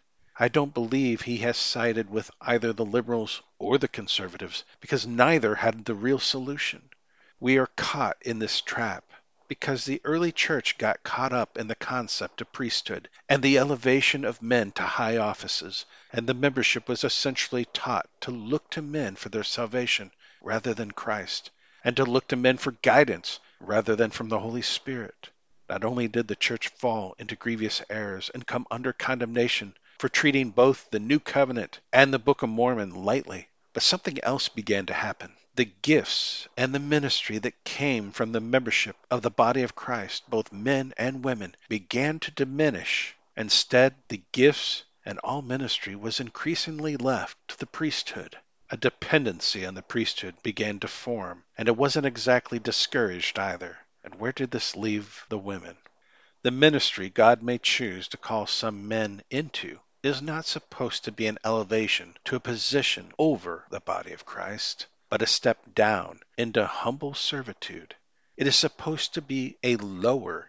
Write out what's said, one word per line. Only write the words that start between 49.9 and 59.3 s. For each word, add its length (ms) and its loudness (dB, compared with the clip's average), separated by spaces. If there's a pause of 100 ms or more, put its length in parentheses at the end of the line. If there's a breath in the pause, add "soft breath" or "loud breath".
began 380 -4
to 80 -6
form, 560 -8 (140)
and 100 2
it 80 6
wasn't 300 4
exactly 520 2
discouraged 800 0
either. 380 -4 (260)
And 120 -18
where 180 -4
did 180 -4
this 260 -4
leave 520 -4
the 80 -4
women? 400 -10 (640 soft breath)
The 120 2
ministry 580 2
God 320 6
may 160 -2
choose 500 -2
to 80 -12
call 300 -6
some 420 -4
men 400 -2
into 500 -8 (240)